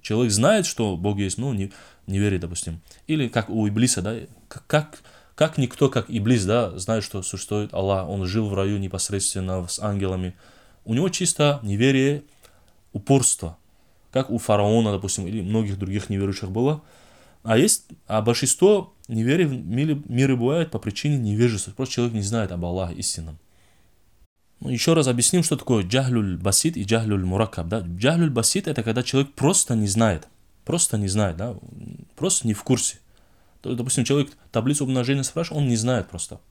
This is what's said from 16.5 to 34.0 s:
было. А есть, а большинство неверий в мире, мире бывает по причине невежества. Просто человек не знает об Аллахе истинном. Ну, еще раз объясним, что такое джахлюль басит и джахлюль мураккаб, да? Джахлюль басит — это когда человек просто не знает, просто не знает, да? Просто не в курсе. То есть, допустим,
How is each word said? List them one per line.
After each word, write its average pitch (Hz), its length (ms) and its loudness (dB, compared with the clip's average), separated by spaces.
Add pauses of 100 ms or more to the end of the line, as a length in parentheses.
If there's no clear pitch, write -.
было. 135 320 0 (580)
А 113 160 2
есть, 190 280 2 (200)
а 107 160 0
большинство 170 720 2 (140)
неверий 123 380 0
в 131 200 -4
мире, 143 400 0
мире 131 300 2
бывает 147 340 0
по 110 100 -6
причине 143 380 -2
невежества. 110 540 0
Просто - 240 -6
человек 120 180 0
не 107 80 -2
знает 101 300 -2
об 87 120 -6
Аллахе 87 320 -4
истинном. 80 440 -8 (1200)
Ну, 135 100 -8
еще 131 240 2
раз 151 140 4
объясним, 127 360 2
что 143 140 0
такое 113 260 2
джахлюль 110 540 0
басит 98 400 0
и 107 60 -4
джахлюль 104 420 0
мураккаб, 92 420 -2
да? 107 120 -2
Джахлюль 123 500 2
басит — 127 400 0
это 127 120 -2
когда 113 220 0
человек 139 300 0
просто 143 420 2
не 107 120 2
знает, 101 420 2 (340)
просто - 340 0
не 101 120 0
знает, 95 260 0
да? 104 200 -6 (600)
Просто 185 320 -2
не 110 60 2
в 104 100 -6
курсе. - 360 0 (600)
То - 80 -8
есть, 123 80 -4
допустим, 123 280 0